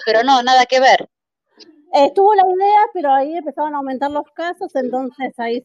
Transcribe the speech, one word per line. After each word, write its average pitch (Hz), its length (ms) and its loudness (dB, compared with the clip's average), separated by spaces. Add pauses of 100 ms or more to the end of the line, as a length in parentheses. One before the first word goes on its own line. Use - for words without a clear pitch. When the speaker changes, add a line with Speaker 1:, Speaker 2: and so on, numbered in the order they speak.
Speaker 1:
pero 220 180 2
no, 262 200 2
nada 254 220 4
que 262 140 0
ver. 240 280 4 (840)
Speaker 2:
Estuvo 294 400 4
la 392 100 4
idea, 392 380 2 (120)
pero 285 200 -2
ahí 277 240 -2
empezaron 302 380 -6
a - 20 -6
aumentar 269 340 -6
los 294 140 -6 (100)
casos, 349 400 -10
entonces 254 640 -6
ahí 233 280 -6